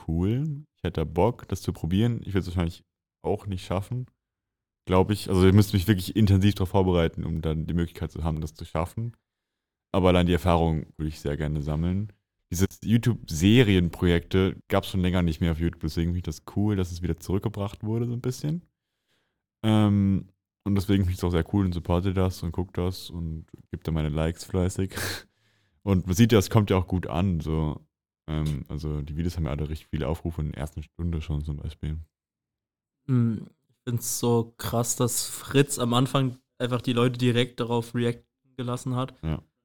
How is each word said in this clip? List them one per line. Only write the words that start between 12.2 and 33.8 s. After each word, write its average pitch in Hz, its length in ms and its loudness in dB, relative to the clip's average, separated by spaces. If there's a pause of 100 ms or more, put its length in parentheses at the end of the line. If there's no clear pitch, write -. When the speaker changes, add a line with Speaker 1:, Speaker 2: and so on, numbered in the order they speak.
Speaker 1:
Diese 92 160 0 (160)
YouTube-Serienprojekte 95 1700 2 (140)
gab's 98 180 0
schon 95 140 -2
länger 90 200 2
nicht 82 200 0
mehr 85 100 2
auf 78 80 -4
YouTube, 85 220 -2
deswegen 85 300 -2
find 87 60 -4
ich 87 60 -6
das - 200 -8 (120)
cool, 104 220 0
dass 90 140 -2
es 85 100 -10
wieder 82 160 -4
zurückgebracht 101 680 -6
wurde, 117 240 -2
so 120 60 -6
ein 120 80 -8
bisschen. 147 420 -6 (1000)
Ähm, 101 640 4 (360)
und 101 100 2
deswegen 98 280 2
find 90 100 0
ich's 92 100 -4
auch 90 60 2
sehr 85 240 2
cool 98 120 2
und 90 80 0
supporte 87 400 0
das 92 280 0
und 85 100 -4
guck 90 220 -6
das 90 360 -4
und 80 360 -8 (240)
geb - 140 -12
da 80 80 -4
meine 78 180 0
Likes 80 340 -2
fleißig. 92 520 -2
<laughs> - 100 -6 (800)
Und 92 220 2
man 90 80 0
sieht 113 160 6
ja, 110 80 8
es - 100 2
kommt 107 200 4
ja 95 80 2
auch 92 100 0
gut 90 200 -2
an, 85 340 -2
so. 78 400 -2 (480)
Ähm, 78 400 -2
also 76 320 -6
die 73 160 -10
Videos 87 180 -4
haben 82 80 -4
ja 67 80 -2
alle 73 160 -4
richtig 78 220 -10
viele 73 180 -4
Aufrufe 82 320 -4
in 76 140 -4
der - 80 -10
ersten 78 200 -8
Stunde 85 380 -6
schon 76 240 -4
zum 73 140 -6
Beispiel. 78 400 -8 (1080)
Speaker 2:
Hm, 117 420 0 (200)
ich - 80 -20 (100)